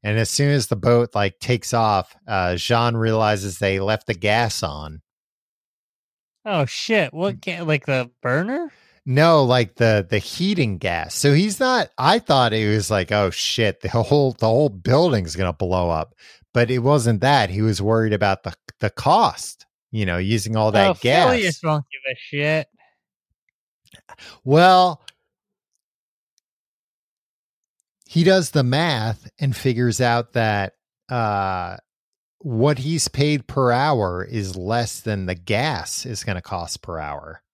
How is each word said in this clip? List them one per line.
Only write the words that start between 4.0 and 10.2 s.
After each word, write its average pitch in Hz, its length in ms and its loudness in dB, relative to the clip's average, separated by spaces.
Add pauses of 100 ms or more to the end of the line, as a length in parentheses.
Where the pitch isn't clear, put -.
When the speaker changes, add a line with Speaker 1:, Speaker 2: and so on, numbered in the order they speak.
Speaker 1:
the - 60 -4
gas 104 500 0
on. 76 380 -10 (1400)
Speaker 2:
Oh, 175 200 0
shit. 190 480 -2
What 180 240 -4
Speaker 1:
Mm. - 40 -20
Speaker 2:
ga-, 170 200 -8
like, 156 260 -2
the 127 220 -2 (120)
burner? 214 500 -2 (340)
Speaker 1:
No, 151 380 4
like, 123 320 2
the, 107 340 2
the 107 80 0
heating 151 600 -2